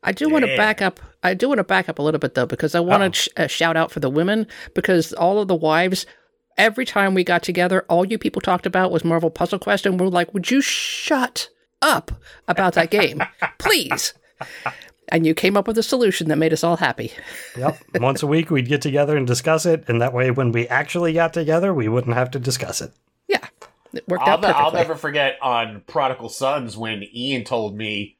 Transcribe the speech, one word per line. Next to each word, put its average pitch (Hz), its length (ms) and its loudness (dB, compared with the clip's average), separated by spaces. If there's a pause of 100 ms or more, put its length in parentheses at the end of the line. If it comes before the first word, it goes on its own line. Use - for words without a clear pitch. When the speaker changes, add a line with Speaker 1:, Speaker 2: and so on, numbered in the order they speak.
Speaker 1:
I 190 100 -2
do 294 180 0
wanna 294 160 4
Speaker 2:
Yeah. 135 100 0
Speaker 1:
back 214 240 2
up. - 180 -2 (240)
I 185 120 2
do 240 160 0
wanna 233 120 2
back 185 280 0
up - 80 -8
a 143 40 -2
little 156 160 2
bit, 139 160 -2
though, 123 120 2
because - 280 -4
I 170 60 2
wanna 180 260 4
Speaker 3:
Uh-oh. 185 60 0
Speaker 1:
sh-, - 240 -2
uh, 160 120 0
shout 165 280 0
out 160 160 0
for - 80 -6
the 139 80 0
women, 190 380 0 (280)
because 175 380 2
all 185 280 2
of 196 80 -2
the 190 60 2
wives, 165 520 2 (500)
every 220 300 2
time 196 260 2
we 185 100 2
got 175 200 2
together, 180 480 2
all 175 160 4
you 220 100 -4
people - 240 -2
talked 180 240 0
about 185 260 2
was 165 140 -2
Marvel 165 240 2
Puzzle 180 300 -2
Quest, 202 260 -2
and 185 160 2
we're 185 60 2
like, 175 260 0
"Would 190 180 -4
you 269 120 4
shut - 880 -2 (320)
up - 300 0 (360)
about 180 260 2
that 165 160 2
game, 190 320 2 (180)
Speaker 3:
<laughs> - 180 -6
Speaker 1:
please?" - 560 -2 (1000)
And 165 140 4
you 156 80 4
came 190 200 2
up 202 140 2
with 220 80 0
a 226 60 2
solution 214 480 0
that 147 80 2
made 160 160 4
us 156 100 -4
all 170 140 2
happy. 127 340 -2 (460)
Speaker 3:
Yep. 139 180 -2 (200)
Once 135 260 0
a 151 40 -4
week, 156 240 0
we'd 131 180 0
get 143 120 0
together 143 380 0
and 131 80 0
discuss 151 400 0
it, 160 200 2
and 117 140 0
that 127 140 0
way, 127 160 2
when 127 220 0
we 117 160 0
actually 160 440 0
got 165 220 0
together, 170 400 0
we 117 140 0
wouldn't 120 280 0
have 127 140 0
to 139 80 -6
discuss - 420 -4
it. - 120 -12 (360)
Speaker 1:
Yeah. - 160 0 (480)
It - 160 -12
worked 180 140 0
Speaker 4:
I'll 143 160 4
Speaker 1:
out - 20 0
Speaker 4:
ne-, 208 80 2
I'll - 60 4 (160)
Speaker 1:
perfectly. 170 100 0
Speaker 4:
never 160 140 0
forget 143 480 -2
on 117 440 -2
Prodigal 131 440 -2
Sons 135 480 -2
when 110 240 -6 (120)
Ian 123 300 -4
told 107 320 -4
me 104 440 -6